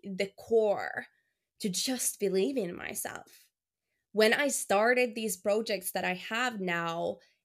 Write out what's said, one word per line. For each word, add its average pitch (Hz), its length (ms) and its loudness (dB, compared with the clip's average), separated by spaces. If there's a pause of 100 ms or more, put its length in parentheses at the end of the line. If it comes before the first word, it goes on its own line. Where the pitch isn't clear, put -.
the 196 340 -4
core 214 680 0 (540)
to 214 100 -2
just - 500 -2
believe 202 380 2
in 190 180 -2
myself. - 680 -10 (680)
When 214 220 6
I 285 140 4
started 240 680 2
these 220 240 -4
projects 208 540 0
that 180 140 -2
I 180 100 0 (140)
have 233 300 -2
now, 170 580 -2 (260)